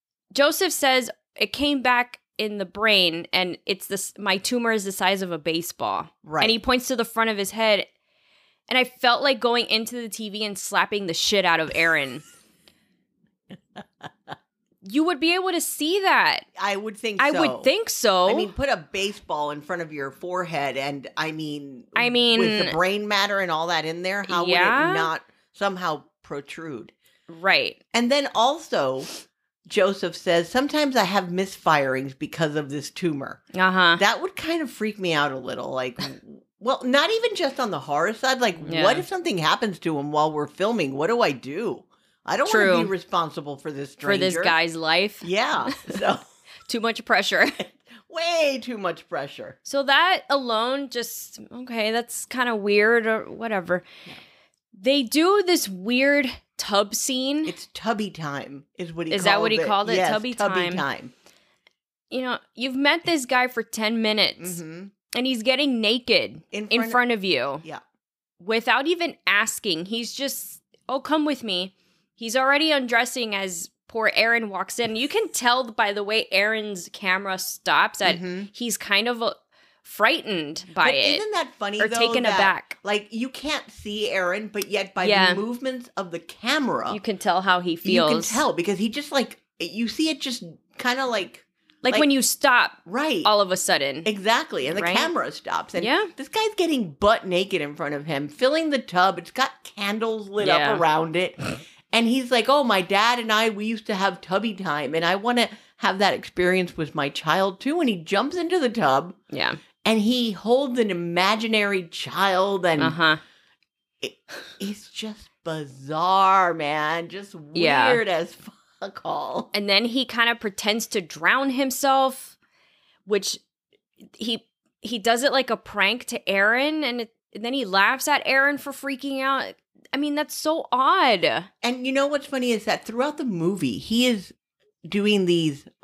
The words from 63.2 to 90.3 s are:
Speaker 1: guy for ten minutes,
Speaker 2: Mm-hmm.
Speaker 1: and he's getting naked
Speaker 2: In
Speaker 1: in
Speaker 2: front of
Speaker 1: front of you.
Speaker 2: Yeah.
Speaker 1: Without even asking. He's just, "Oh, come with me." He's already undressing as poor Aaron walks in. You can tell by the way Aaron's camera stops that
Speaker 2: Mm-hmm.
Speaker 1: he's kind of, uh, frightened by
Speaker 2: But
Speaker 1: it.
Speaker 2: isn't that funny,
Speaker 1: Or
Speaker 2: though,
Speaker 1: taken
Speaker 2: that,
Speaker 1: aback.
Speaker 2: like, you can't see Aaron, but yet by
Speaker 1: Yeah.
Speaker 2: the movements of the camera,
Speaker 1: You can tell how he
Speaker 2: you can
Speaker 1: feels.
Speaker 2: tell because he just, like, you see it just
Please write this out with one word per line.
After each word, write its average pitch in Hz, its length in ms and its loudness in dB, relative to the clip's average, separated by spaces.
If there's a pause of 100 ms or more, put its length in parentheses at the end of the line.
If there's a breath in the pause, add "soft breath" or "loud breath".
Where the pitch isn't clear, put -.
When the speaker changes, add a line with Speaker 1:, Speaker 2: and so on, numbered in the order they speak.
Speaker 1:
guy 254 220 2
for 233 160 -6
ten 220 360 -2
minutes, 185 600 0
Speaker 2:
Mm-hmm. 170 240 -14 (300)
Speaker 1:
and 247 100 -2
he's 247 160 -2
getting 262 380 2
naked 202 720 0
Speaker 2:
In 208 160 -8
Speaker 1:
in 226 140 2
Speaker 2:
front - 40 -4
of 226 60 -8
Speaker 1:
front 247 180 4
of 208 140 -2
you. 139 400 0
Speaker 2:
Yeah. 156 160 -16 (580)
Speaker 1:
Without 226 480 0
even 339 300 -2 (100)
asking. 196 600 0
He's 226 280 -8
just, - 480 -8 (260)
"Oh, 269 120 -4
come 302 240 0
with 285 180 -2
me." 190 320 -6 (400)
He's 226 220 -6
already 285 340 4
undressing 247 640 0
as 185 360 -6 (180)
poor 220 260 0
Aaron 226 340 2
walks 190 300 -6
in. 233 160 -2
You 247 140 -2
can 403 220 -2
tell 247 420 2
by 214 200 0
the 208 120 -4
way 214 260 0
Aaron's 208 640 0
camera 190 440 -2
stops 185 640 0
that 175 180 2
Speaker 2:
Mm-hmm. 180 260 -6 (100)
Speaker 1:
he's 233 240 -4
kind 208 320 0
of, 240 140 -2
uh, 226 120 -2 (480 soft breath)
frightened 202 920 -2
by 175 140 2
Speaker 2:
But 147 80 4
Speaker 1:
it. 101 220 4
Speaker 2:
isn't 427 160 -4
that 330 260 -4
funny, 208 220 -4
Speaker 1:
Or 214 80 2
Speaker 2:
though, 233 100 -2
Speaker 1:
taken 233 240 2
Speaker 2:
that, 214 140 2
Speaker 1:
aback. 190 480 0
Speaker 2:
like, 208 260 -2
you 226 180 -6
can't 269 440 -8
see 208 360 -6
Aaron, 190 400 -2
but 202 200 -6
yet 196 260 -4
by 185 100 -2
Speaker 1:
Yeah. 190 300 4
Speaker 2:
the 202 60 -2
movements 247 560 -6
of 185 160 -6
the 165 80 -8
camera, 214 760 -4
Speaker 1:
You 208 60 -8
can 196 180 -4
tell 185 220 0
how 185 200 2
he 175 120 -2
Speaker 2:
you 165 40 -4 (260)
can 156 80 4
Speaker 1:
feels. 160 200 0
Speaker 2:
tell 247 220 2
because 175 260 -2
he 220 100 0
just, 285 220 -8
like, - 300 -2 (180)
you 190 300 -4
see 320 200 0
it 311 120 -4
just 240 240 -8 (340)